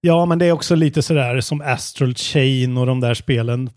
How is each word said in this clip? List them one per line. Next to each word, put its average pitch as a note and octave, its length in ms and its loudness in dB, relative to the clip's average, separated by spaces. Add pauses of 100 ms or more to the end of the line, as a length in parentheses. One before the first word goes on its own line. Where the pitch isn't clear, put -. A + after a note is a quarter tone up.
Ja, E3+ 220 4
men E3+ 140 0
det F3 60 2
är E3+ 60 4
också E3 240 0
lite D#3 260 2
sådär B2+ 400 0
som D3 200 -4
Astral C3 540 -2
Chain C3 640 0
och B2+ 80 2
de B2+ 140 0
där A#2+ 140 0
spelen. A#2+ 640 -2